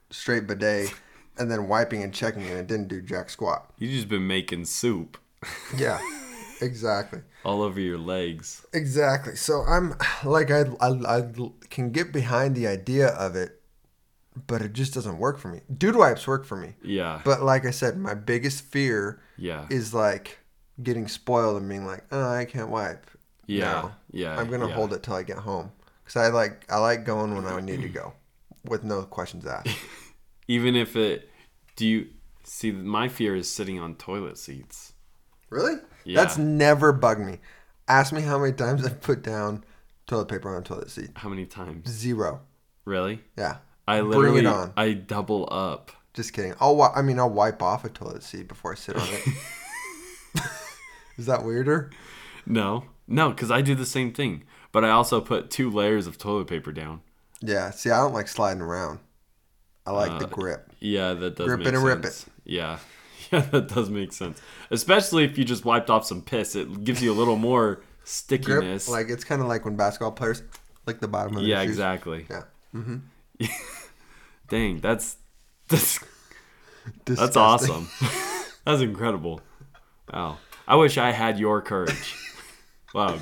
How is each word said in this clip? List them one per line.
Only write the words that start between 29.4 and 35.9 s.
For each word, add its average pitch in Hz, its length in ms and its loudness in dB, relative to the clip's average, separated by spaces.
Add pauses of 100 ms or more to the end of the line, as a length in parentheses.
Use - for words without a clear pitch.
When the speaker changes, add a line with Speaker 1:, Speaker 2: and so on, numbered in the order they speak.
Speaker 1:
asked. 65 220 -8 (420)
Speaker 2:
<laughs> - 380 -16
Even 123 280 4
if 117 200 0
it, 107 340 0 (460)
do 113 100 0
you, 110 220 2 (360)
see, - 280 -6
my 104 360 -2
fear 110 280 0
is 90 140 -4
sitting 95 300 -6
on 82 160 -8
toilet 92 420 -8
seats. - 540 -16 (580)
Speaker 1:
Really? 247 300 0 (240)